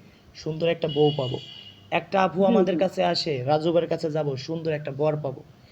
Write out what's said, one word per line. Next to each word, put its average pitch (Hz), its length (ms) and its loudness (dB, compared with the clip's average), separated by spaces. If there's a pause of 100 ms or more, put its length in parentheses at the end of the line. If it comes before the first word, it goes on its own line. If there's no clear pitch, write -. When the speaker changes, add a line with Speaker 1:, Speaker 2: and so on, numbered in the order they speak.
(360)
Speaker 1:
সুন্দর 156 320 -4
একটা 165 200 0
বউ 147 300 4
পাবো। 131 200 -2 (540)
একটা 190 320 0
আপু 170 160 0
Speaker 2:
জি, 196 60 6
Speaker 1:
আমাদের 190 300 4
Speaker 2:
জি। 156 40 -2
Speaker 1:
কাছে 185 240 0
আসে, 165 400 -2
"রাজু 156 300 2
ভাইয়ের 170 160 2
কাছে 160 220 -2
যাবো, 147 260 -2
সুন্দর 160 340 -6
একটা 151 200 -6
বর 147 320 0
পাবো, 127 180 -6 (300)